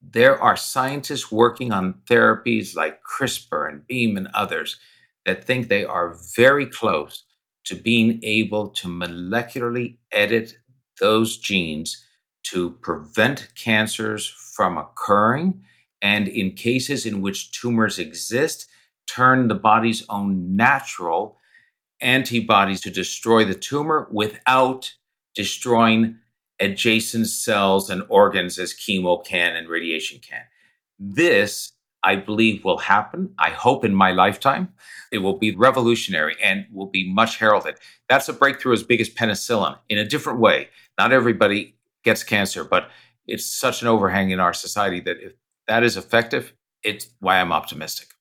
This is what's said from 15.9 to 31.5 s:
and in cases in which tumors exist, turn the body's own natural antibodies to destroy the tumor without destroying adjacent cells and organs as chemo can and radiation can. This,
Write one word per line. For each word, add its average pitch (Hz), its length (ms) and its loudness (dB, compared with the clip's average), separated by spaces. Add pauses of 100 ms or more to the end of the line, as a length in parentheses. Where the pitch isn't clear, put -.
and 104 280 0
in 92 240 -4
cases 127 540 -4
in 101 160 -6
which 98 280 -8
tumors 113 480 -2
exist, 117 720 -6 (380)
turn 127 380 4
the 110 80 0
body's 110 540 2
own 98 480 -2
natural 107 840 0 (600)
antibodies 113 800 2
to 101 100 -10
destroy 110 540 2
the 95 100 -2
tumor 151 560 -4
without 127 840 0 (400)
destroying 113 840 2 (400)
adjacent 113 680 0
cells 98 600 0
and 92 200 -6
organs 98 500 4
as 90 160 -8
chemo 90 500 -2
can 87 300 0
and 82 140 -10
radiation 82 500 -6
can. - 240 -18 (560)
This, 104 720 0 (320)